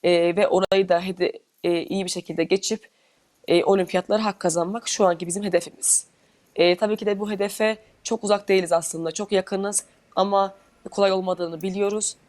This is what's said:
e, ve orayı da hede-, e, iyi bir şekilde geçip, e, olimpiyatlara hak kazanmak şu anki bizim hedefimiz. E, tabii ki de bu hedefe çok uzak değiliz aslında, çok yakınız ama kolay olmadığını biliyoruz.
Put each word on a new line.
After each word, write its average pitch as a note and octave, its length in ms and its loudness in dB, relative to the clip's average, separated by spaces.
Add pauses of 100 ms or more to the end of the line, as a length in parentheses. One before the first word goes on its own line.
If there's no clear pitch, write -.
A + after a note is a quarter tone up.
e, F3 320 2
ve G3 120 2
orayı F#3+ 420 2
da E3+ 120 4
hede-, F3+ 380 -4 (240)
e, F3 180 0
iyi F#3+ 240 -4
bir F3+ 40 -8
şekilde E3+ 340 -4
geçip, F#3+ 460 -2 (580)
e, E3+ 160 4
olimpiyatlara G3 640 0
hak G3+ 140 -4
kazanmak F3 480 -2
şu - 180 2
anki F3 220 0
bizim F#3 160 -6
hedefimiz. - 640 -2 (480)
E, F3 200 4
tabii G#3 220 0
ki G#3 80 -6
de G3+ 140 -2
bu G#3 120 -4
hedefe G#3+ 460 -2 (260)
çok - 200 -4
uzak G3+ 260 0
değiliz F#3 220 4
aslında, E3 400 -2
çok G3+ 200 -6
yakınız G3 540 -2 (300)
ama G3 400 0 (360)
kolay G3 200 2
olmadığını F3 500 -4
biliyoruz. G3+ 540 -2 (140)